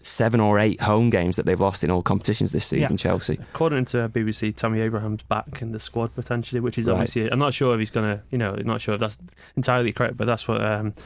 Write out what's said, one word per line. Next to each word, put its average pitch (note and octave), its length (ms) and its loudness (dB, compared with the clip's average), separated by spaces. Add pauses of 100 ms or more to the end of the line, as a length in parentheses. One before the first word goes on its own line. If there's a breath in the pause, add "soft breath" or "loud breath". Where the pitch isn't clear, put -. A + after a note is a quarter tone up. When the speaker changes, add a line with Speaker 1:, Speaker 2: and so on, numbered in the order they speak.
Speaker 1:
seven A2+ 380 2
or G#2 220 4
eight G#2+ 200 2
home A2+ 300 4
games F2 260 2
that - 100 -2
they've F2+ 140 2
lost G2 220 2
in D#2 80 2
all F2+ 120 2
competitions G2 500 0
this - 140 0
season, - 280 0
Speaker 2:
Yeah. - 20 0
Speaker 1:
Chelsea. - 420 0 (160)
Speaker 2:
According D3 320 0
to A#2 220 -2
B A2+ 140 -2
B G#2+ 80 0
C, G#2+ 220 -2
Tammy A2 280 0
Abraham's A2 440 -2
back A2 360 -4
in A2+ 120 -8
the A2 80 -8
squad A#2 340 -4
potentially, A#2+ 460 -4
which A#2+ 180 -2
is A2+ 80 0
Speaker 1:
Right. A#2+ 80 2
Speaker 2:
obviously, A2+ 360 0
I'm B2 100 0
not C#3 140 2
sure B2+ 200 2
if A2+ 60 0
he's G#2+ 100 -2
gonna, G#2+ 400 -2
you C3 80 -2
know, G#2 160 0 (100)
not A2+ 160 -2
sure G#2+ 140 -2
if G2+ 60 -4
that's A2 180 -2 (380 loud breath)
entirely B2 360 2
correct, A#2+ 240 -2
but A2+ 100 -2
that's A#2 200 0
what, A2 180 0
um, G#2+ 300 -2 (120)